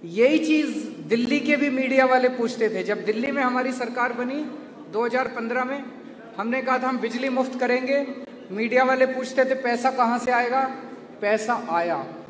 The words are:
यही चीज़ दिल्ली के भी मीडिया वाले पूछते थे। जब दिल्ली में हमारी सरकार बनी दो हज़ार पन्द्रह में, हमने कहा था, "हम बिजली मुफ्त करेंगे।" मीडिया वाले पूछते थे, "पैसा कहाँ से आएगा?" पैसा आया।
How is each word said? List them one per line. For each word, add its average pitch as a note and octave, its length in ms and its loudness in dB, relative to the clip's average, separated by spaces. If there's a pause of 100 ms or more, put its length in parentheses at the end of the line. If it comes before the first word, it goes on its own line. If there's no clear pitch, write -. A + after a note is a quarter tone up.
यही A#3 340 4
चीज़ D4+ 500 0 (200)
दिल्ली B3 320 2
के C#4+ 160 2
भी C#4+ 140 2
मीडिया C4 340 4
वाले B3+ 240 6
पूछते A#3 400 0
थे। F#3 140 -2
जब F#3 220 -2
दिल्ली A3+ 280 -2
में C#4 100 0
हमारी B3+ 300 0
सरकार A#3+ 400 -2
बनी B3+ 320 -4 (480)
दो A3 120 0
हज़ार B3 240 0
पन्द्रह B3 360 -2
में, C4+ 200 -6 (520)
हमने A#3 260 -2
कहा B3 160 2
था, B3+ 100 0
"हम B3+ 100 -2
बिजली A#3 300 -4
मुफ्त B3+ 320 0
करेंगे।" B3+ 460 0 (440)
मीडिया A#3 340 2
वाले C4 220 4
पूछते B3+ 380 0
थे, C4 100 2
"पैसा B3 360 0
कहाँ B3 280 2
से B3 120 -2
आएगा?" B3 460 2 (440)
पैसा G#3+ 500 0
आया। E3 360 0 (240)